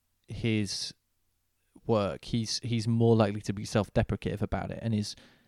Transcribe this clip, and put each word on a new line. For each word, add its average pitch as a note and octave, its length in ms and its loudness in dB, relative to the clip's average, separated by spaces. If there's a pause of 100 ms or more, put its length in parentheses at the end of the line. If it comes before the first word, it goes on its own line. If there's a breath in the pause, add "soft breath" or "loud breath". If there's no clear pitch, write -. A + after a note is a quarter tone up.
(280)
his G#2+ 640 -2 (960)
work, G2+ 400 0
he's, A#2 360 -4
he's A2+ 240 -2
more A#2 300 6
likely G#2+ 260 4
to - 120 -4
be G#2+ 100 -6
self-deprecative - 800 0
about F#2+ 280 -4
it, - 120 -8
and A2+ 120 0
is, G#2 220 -2 (320 soft breath)